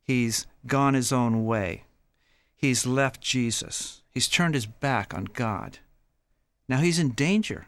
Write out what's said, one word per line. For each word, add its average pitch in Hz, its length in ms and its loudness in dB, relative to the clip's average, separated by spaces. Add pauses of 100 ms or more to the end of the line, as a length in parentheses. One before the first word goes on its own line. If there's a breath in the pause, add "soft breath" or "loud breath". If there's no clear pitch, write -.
He's 120 460 0 (200)
gone 139 280 2
his 127 180 2
own 117 320 2
way. 104 400 -2 (680)
He's 131 320 0
left 131 340 0
Jesus. - 880 -4
He's - 200 -2
turned 170 260 2
his 127 100 0
back 113 480 -4
on 98 120 -6
God. 104 560 -6 (840)
Now 131 120 0
he's 170 220 2
in 147 100 2
danger 156 580 0